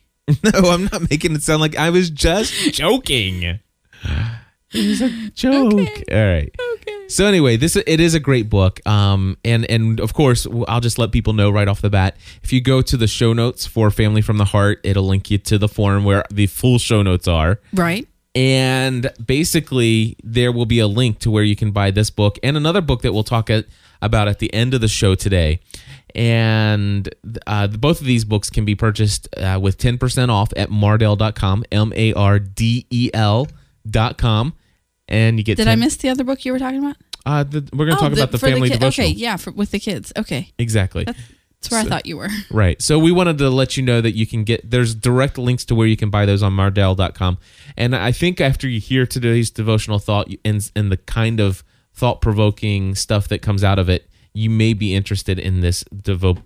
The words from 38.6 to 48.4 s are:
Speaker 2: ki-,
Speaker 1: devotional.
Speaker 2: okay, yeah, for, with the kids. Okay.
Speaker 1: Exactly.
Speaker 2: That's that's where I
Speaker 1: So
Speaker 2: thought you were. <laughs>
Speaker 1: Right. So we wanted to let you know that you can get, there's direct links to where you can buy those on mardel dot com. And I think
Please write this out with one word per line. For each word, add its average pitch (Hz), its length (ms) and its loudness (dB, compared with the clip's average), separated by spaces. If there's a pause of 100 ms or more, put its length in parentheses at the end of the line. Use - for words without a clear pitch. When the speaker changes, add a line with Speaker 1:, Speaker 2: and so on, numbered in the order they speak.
Speaker 2:
ki-, - 80 0
Speaker 1:
devotional. 262 320 2
Speaker 2:
okay, - 80 -2
yeah, 220 180 -4
for, - 160 -10
with 202 200 -4
the 196 80 -4
kids. - 380 -8
Okay. 185 400 -6
Speaker 1:
Exactly. 107 460 -2
Speaker 2:
That's - 160 -10 (420)
that's - 100 -8
where 226 100 0
I - 20 -2
Speaker 1:
So 220 60 -4
Speaker 2:
thought 180 180 -6
you 156 100 -10
were. 190 120 -8 (100)
<laughs> - 100 -16
Speaker 1:
Right. 98 320 0
So 151 160 2
we 160 140 6
wanted 175 260 2
to 139 120 2
let 131 280 0
you 135 60 -2
know 120 180 2
that 110 140 0
you 110 100 0
can 110 180 -4
get, 113 260 -2
there's 117 260 0
direct 127 420 0
links 123 280 -2
to 120 100 -2
where 113 120 2
you 117 80 4
can 107 140 -4
buy 104 160 2
those 101 160 2
on 98 120 2
mardel 95 440 2
dot 92 160 -2
com. 90 240 -2 (400)
And 120 180 0
I 107 160 -2
think 180 300 -2